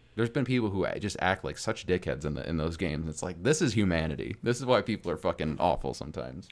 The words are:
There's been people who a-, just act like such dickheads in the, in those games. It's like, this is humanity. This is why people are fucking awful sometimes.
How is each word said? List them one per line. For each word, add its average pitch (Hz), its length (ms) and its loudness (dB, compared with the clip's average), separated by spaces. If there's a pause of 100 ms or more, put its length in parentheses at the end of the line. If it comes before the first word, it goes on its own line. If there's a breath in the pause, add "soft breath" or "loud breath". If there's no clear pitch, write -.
(160)
There's 117 140 2
been 131 160 0
people 123 240 2
who 95 160 0
a-, - 140 -2
just 98 200 -4
act 95 240 2
like 73 160 -4
such - 260 -4
dickheads 76 400 0
in 76 80 -2
the, 67 160 -4
in 82 80 0
those 80 200 0
games. 80 300 -2
It's 78 140 -6
like, 87 220 -6
this 139 180 4
is 127 120 4
humanity. 85 680 2
This 120 180 0
is 131 60 -8
why 120 160 4
people 101 300 -2
are 78 60 -2
fucking 78 420 0
awful 69 340 2
sometimes. 67 580 -8